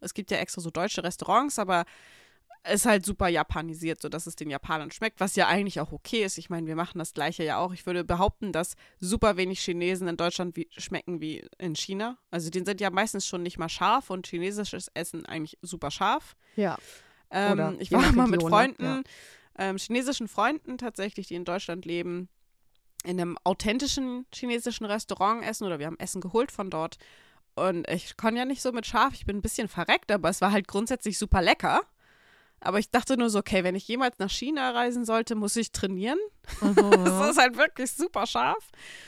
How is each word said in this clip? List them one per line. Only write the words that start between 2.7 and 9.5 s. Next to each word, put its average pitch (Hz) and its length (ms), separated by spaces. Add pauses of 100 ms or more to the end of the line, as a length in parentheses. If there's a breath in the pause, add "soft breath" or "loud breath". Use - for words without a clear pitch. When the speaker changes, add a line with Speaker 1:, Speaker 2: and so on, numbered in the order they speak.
Speaker 1:
ist 208 140
halt 208 180
super 196 240
japanisiert, 160 720
so 147 80
dass 151 200
es - 80
den 151 120
Japanern 147 440
schmeckt, - 260
was 190 180
ja 185 120
eigentlich 185 320
auch 156 100
okay 208 340
ist. 190 140
Ich 165 100
meine, 165 200
wir 160 80
machen 175 240
das 160 120
Gleiche 160 320
ja 135 140
auch. 180 140
Ich - 140
würde 175 180
behaupten, 185 480
dass 160 240 (240 soft breath)
super 196 360
wenig 185 240